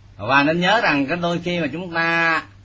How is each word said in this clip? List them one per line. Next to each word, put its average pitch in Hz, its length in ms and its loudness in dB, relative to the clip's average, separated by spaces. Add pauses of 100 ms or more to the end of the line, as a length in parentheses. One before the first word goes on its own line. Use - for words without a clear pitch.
(180)
Và 131 260 2
nên 160 160 0
nhớ 202 240 2
rằng 147 240 2
cái 170 100 -2
đôi 170 220 -2
khi 175 200 -4
mà 156 120 -2
chúng 170 220 -8
ta 165 500 0 (220)